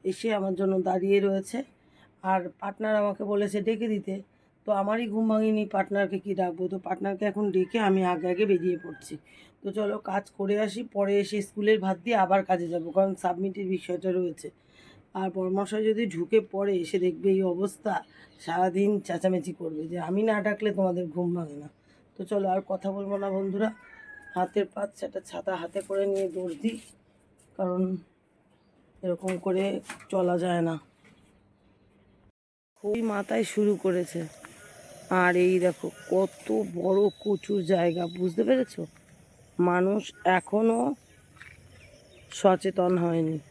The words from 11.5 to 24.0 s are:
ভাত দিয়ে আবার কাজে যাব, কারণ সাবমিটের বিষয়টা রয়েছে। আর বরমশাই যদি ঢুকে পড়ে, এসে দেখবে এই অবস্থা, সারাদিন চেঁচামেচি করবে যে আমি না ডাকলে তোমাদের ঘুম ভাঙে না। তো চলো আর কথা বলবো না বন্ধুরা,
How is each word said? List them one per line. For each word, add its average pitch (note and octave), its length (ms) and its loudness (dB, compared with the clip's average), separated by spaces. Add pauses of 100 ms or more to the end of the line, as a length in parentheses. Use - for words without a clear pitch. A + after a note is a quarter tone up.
ভাত F#3+ 200 0
দিয়ে A#3 200 2
আবার F#3+ 240 4
কাজে F3 240 2
যাব, E3+ 120 -2 (120)
কারণ G3 240 4
সাবমিটের F#3 540 -2
বিষয়টা F3+ 340 -4 (100)
রয়েছে। E3 280 -4 (720)
আর F#3+ 160 -2
বরমশাই F#3+ 540 0
যদি A3 140 2 (120)
ঢুকে F3 240 2 (140)
পড়ে, G3 200 0 (100)
এসে F3 220 -2
দেখবে F3 300 0
এই F#3+ 60 4 (120)
অবস্থা, G3 400 -2 (520)
সারাদিন F#3 440 2 (180)
চেঁচামেচি F3+ 540 0
করবে D#3+ 300 -6
যে F3 60 -6 (120)
আমি F#3+ 200 0
না G#3+ 60 4 (100)
ডাকলে G#3+ 320 0
তোমাদের F3+ 360 0
ঘুম F3 140 -2 (100)
ভাঙে D3+ 260 -8
না। D3+ 60 -16 (460)
তো G3+ 60 -12 (100)
চলো G3 220 0
আর G3 80 0 (100)
কথা F#3+ 260 -4
বলবো G3+ 200 -4
না G3 180 -4
বন্ধুরা, G3 340 0 (680)